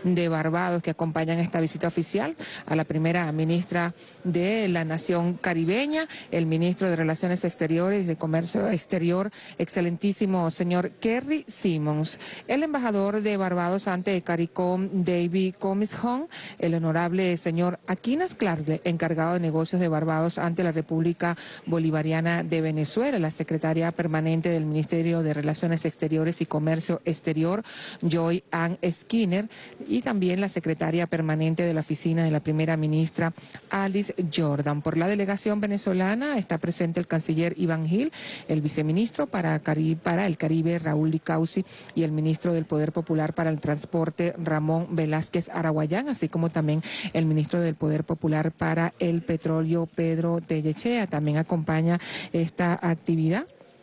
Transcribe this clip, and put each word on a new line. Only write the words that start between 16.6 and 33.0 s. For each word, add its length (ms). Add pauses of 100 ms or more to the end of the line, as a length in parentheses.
honorable 640
señor 480
Aquinas 480
Clark, 540
encargado 460
de 60
negocios 420
de 60
Barbados 500
ante 260
la 80
República 640 (300)
Bolivariana 760
de 200
Venezuela, 560
la 120
secretaria 600
permanente 560
del 160
Ministerio 580
de 120
Relaciones 500
Exteriores 560
y 60
Comercio 580
Exterior, 580 (380)
Joy 500
Ann 280 (120)
Skinner, 600 (360)
y 140
también 400
la 80
secretaria 580
permanente 580
de 100
la 80
oficina 420
de 60
la 100
primera 380
ministra, 560 (340)